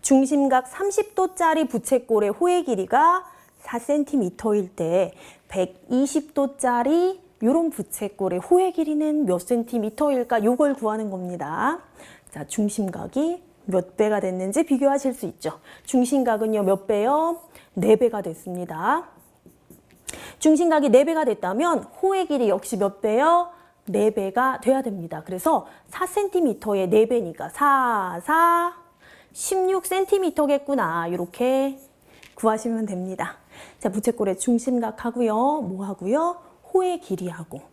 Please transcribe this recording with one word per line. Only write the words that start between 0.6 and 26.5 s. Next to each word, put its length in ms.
삼십 480
도짜리 540
부채꼴의 600
호의 340
길이가 600
사 180
센티미터일 960
때 380
백이십 880
도짜리 840
요런 280
부채꼴의 720
호의 320
길이는 540
몇 140
센티미터일까? 1040
요걸 300
구하는 360
겁니다. 720
자, 160
중심각이 960
몇 300
배가 240
됐는지 440
비교하실 500
수 120
있죠. 340
중심각은요, 760
몇 240
배요? 540
네 220
배가 260
됐습니다. 840
중심각이 500
네 160
배가 200
됐다면 600
호의 240
길이 220
역시 300
몇 220
배요? 500
네 200
배가 500
돼야 220
됩니다. 440
그래서 400
사 180
센티미터의 840